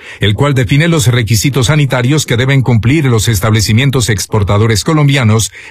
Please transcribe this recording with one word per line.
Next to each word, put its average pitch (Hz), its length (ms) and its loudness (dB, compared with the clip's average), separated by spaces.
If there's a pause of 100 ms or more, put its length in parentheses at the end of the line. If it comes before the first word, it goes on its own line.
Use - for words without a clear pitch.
(200)
el 104 140 0
cual 139 200 0
define 135 340 0
los 165 200 0
requisitos 117 600 0
sanitarios 139 580 0
que 123 120 -2
deben 135 240 0
cumplir 123 440 0
los 117 220 0
establecimientos 117 840 0
exportadores 107 720 0
colombianos 135 680 2 (200)